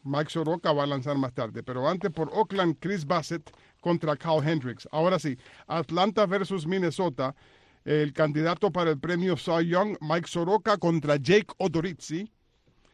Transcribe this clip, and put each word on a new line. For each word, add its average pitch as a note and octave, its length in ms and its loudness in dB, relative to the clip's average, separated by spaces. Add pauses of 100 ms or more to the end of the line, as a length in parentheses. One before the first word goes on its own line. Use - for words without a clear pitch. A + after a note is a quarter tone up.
Mike C#3+ 280 -2
Soroka E3 420 0
va C#3+ 120 2
a - 20 0
lanzar C#3 300 -2
más C3+ 160 0
tarde, A2+ 300 -6
pero B2+ 260 -4
antes F#3 220 -2
por D#3+ 220 -4
Oakland, F#3 480 0
Chris F3 260 -4
Bassett E3+ 440 -4 (300)
contra E3 360 0
Kyle D#3 280 0
Hendricks. B2+ 460 -2
Ahora E3+ 280 2
sí, C#3 180 -4 (320)
Atlanta F3+ 580 2
versus F#3+ 400 -2
Minnesota, E3 680 -2 (480)
el D3+ 280 0
candidato D#3+ 600 2
para E3+ 180 2
el D3 80 2
premio F3 380 0
Cy E3+ 320 0
Young, F#3+ 320 2
Mike D#3+ 260 -2
Soroka G3 500 0
contra D3+ 400 2
Jake E3+ 300 4 (120)
Odorizzi. E3+ 720 -2 (640)